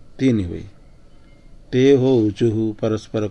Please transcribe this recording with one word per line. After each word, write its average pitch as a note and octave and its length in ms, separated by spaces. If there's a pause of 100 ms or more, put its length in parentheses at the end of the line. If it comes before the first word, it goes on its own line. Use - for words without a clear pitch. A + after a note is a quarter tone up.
(180)
तीन A#2+ 260
हुए। E2+ 200 (1080)
ते C3 200
हो C3 220
ऊचुः A2 600
परस्पर G#2+ 560